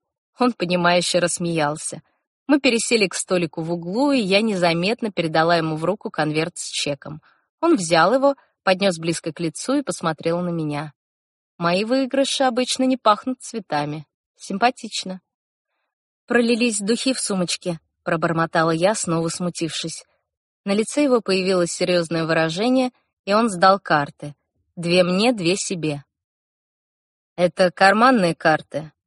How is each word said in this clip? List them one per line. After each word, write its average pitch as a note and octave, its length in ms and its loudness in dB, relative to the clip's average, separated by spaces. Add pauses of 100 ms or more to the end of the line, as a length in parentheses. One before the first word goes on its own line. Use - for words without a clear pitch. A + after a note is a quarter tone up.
(380)
Он, B3 160 2
понимающе F3 640 2
рассмеялся. E3 800 -2 (460)
Мы C#4 140 4
пересели A3+ 480 2
к - 60 -10
столику F3 460 -2
в E3 100 -6
углу, F3+ 400 -2
и C4+ 120 2
я G3 180 2
незаметно F#3+ 720 0
передала E3 440 0
ему D#3+ 200 -2
в D#3+ 80 -6
руку G3 240 -4
конверт D#3 480 -2
с - 140 -12
чеком. - 500 -8 (400)
Он E4 160 4
взял E3+ 380 4
его, C#4 220 2 (260)
поднес F#3 360 0
близко E3 360 -6
к - 60 -10
лицу E3+ 340 -4
и C#4+ 80 0
посмотрел E3+ 580 -4
на F3+ 80 -4
меня. D3+ 460 -6 (640)
Мои F3 260 0
выигрыши C4 600 0
обычно B3+ 400 0
не C4 120 2
пахнут G#3+ 460 0
цветами. D3+ 640 -6 (280)
Симпатично. G3 840 -4 (1040)
«Пролились A#3+ 520 2
духи A#3 340 0
в - 80 -6
сумочке», F3+ 600 -4 (220)
пробормотала E3 680 0
я, F3 240 2
снова E3 340 -2
смутившись. E3 800 -6 (580)
На G3+ 80 -2
лице A3 300 0
его B3+ 180 4
появилось F#3 500 0
серьезное E3+ 540 0
выражение, F3+ 680 0 (340)
и G3 80 0
он A3+ 160 2
сдал F#3+ 280 4
карты. D3 560 -4 (400)
Две F3 300 2
мне, G3 300 2
две F3+ 220 0
себе. D#3 460 -6 (1400)
«Это F3+ 280 2
карманные G#3 640 4
карты. D#3 580 -2 (140)